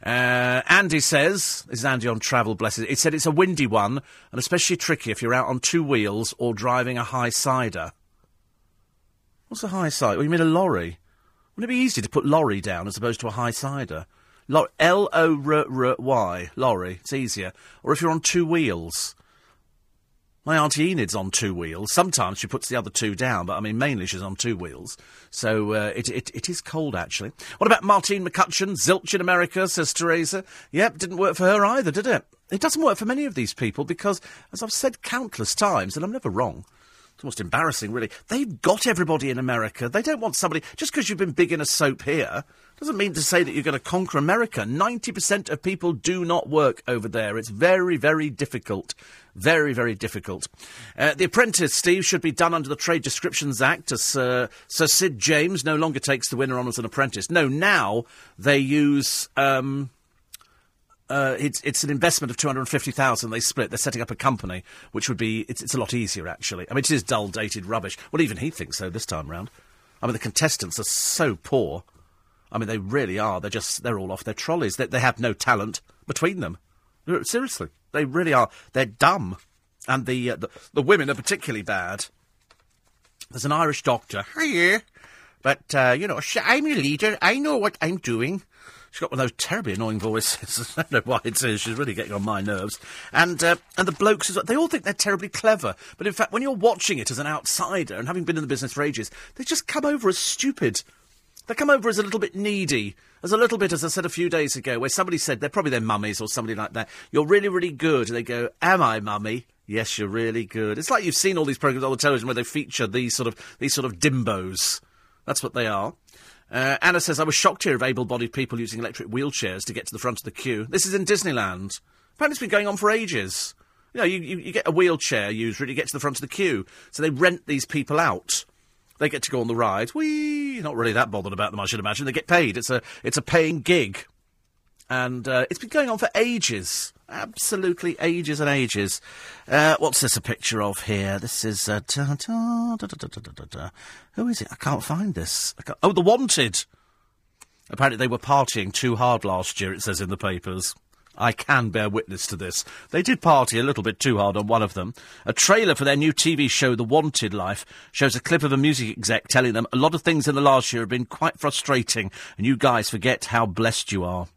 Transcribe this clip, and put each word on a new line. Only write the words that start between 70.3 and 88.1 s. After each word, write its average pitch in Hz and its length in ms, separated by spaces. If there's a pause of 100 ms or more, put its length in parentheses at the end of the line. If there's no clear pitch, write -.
are 107 60
so - 500
poor. 90 480 (680)
I - 60
mean, 113 100
they 110 120
really 101 400
are. 101 240
They're 101 80
just, - 320
they're 117 160
all 95 120
off 95 140
their 110 80
trolleys. 151 440
They, - 100
they 127 140
have 123 200
no 117 140
talent 110 480 (240)
between 175 340
them. 87 160 (680)
Seriously, 240 460 (240)
they 147 140
really 160 260
are. 120 160 (240)
They're 131 140
dumb. 113 500 (500)
And 127 200
the, 123 240
uh, 110 60
the, - 120 (240)
the 147 80
women 143 300
are 139 40
particularly 120 460
bad. 95 460 (1200)
There's 120 140
an 143 80
Irish 151 300
doctor. 110 420 (100)
"Hiya. 214 460 (640)
But, - 320
uh, 127 240
you 190 100
know, 156 120
sh-, - 220
I'm 277 240
your 294 120
leader. 151 420
I 214 180
know 294 200
what 208 240
I'm 170 160
doing." 131 440 (480)